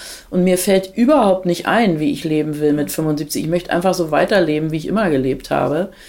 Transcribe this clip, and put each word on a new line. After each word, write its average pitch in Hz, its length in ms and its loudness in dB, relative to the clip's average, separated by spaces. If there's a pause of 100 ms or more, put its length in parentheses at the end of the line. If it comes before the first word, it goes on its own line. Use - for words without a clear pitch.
(300)
und 180 140 0
mir 180 160 4
fällt 190 360 0
überhaupt 226 520 4
nicht 175 180 -2
ein, 190 340 2
wie 151 120 0
ich - 120 -6
leben 151 360 -2
will 147 140 2
mit 147 180 -2
fünfundsiebzig. 156 540 -2
Ich 160 40 -4
möchte 175 220 -4
einfach 175 240 0
so 165 160 -2
weiterleben, 156 600 0
wie 160 60 -4
ich 151 80 -6
immer 190 240 0
gelebt 135 400 -2
habe. 143 400 -2 (200)